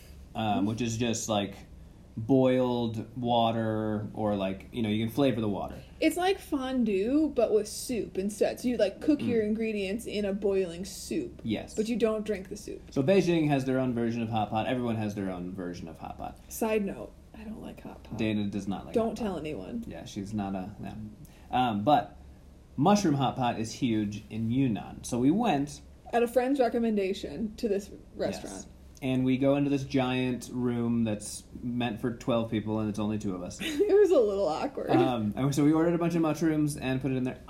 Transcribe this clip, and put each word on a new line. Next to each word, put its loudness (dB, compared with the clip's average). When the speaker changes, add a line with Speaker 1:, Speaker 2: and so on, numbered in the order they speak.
Speaker 1:
um, -2
Speaker 2:
Mm-hmm. 2
Speaker 1:
which 0
is -2
just, 0
like, 0
boiled 4
water 2
or, 0
like, -4
you -4
know, 0
you 0
can -4
flavor 2
the 0
water. -4
Speaker 2:
It's 2
like 0
fondue, 0
but 2
with 4
soup -6
instead. 0
So -2
you, 0
like, 0
cook 2
Speaker 1:
Mm. -2
Speaker 2:
your 4
ingredients -2
in -2
a 0
boiling 0
soup. -6
Speaker 1:
Yes. -4
Speaker 2:
But -2
you 0
don't 0
drink -6
the -10
soup. -12
Speaker 1:
So 0
Beijing 6
has 2
their 2
own 0
version 0
of -2
hot 0
pot. 0
Everyone 0
has -2
their -2
own -6
version -8
of -16
hot -12
pot. -10
Speaker 2:
Side 0
note, -8
I -16
don't -12
like -14
hot -16
pot. -10
Speaker 1:
Dana 0
does -4
not -4
like -6
Speaker 2:
Don't 2
Speaker 1:
hot -6
Speaker 2:
tell -4
Speaker 1:
pot. -6
Speaker 2:
anyone. -8
Speaker 1:
Yeah, -12
she's -8
not -4
a, -6
yeah. -10
Um, 2
but 4
mushroom 6
hot 2
pot 0
is -4
huge 0
in -2
Yunnan. 0
So -4
we 4
went 2
Speaker 2:
At 4
a 2
friend's 2
recommendation 0
to -4
this -2
Speaker 1:
Yes. -16
Speaker 2:
restaurant. -6
Speaker 1:
And 2
we 4
go 4
into 2
this 0
giant 0
room 0
that's -4
meant -2
for -2
twelve 0
people, -2
and -2
it's -4
only 0
two -4
of -6
us. -10
Speaker 2:
<laughs> -
It 0
was 8
a 6
little 4
awkward. -4
Speaker 1:
Um, 4
and 2
so 4
we 6
ordered 4
a 2
bunch 0
of 4
mushrooms 2
and -2
put 0
it 0
in 0
there. -4